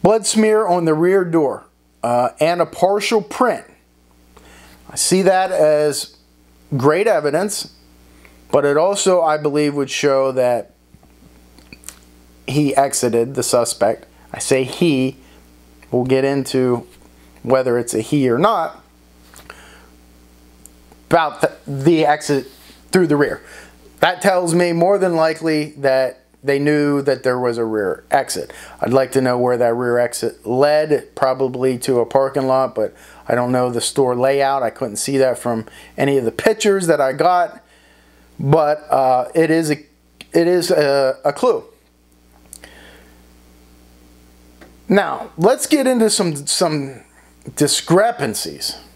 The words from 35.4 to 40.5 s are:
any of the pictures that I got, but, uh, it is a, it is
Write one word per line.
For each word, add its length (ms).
any 220
of 60
the 80
pictures 540
that 140
I 120
got, 520
but, 520
uh, 440
it 160
is 200
a, 80
it 140
is 240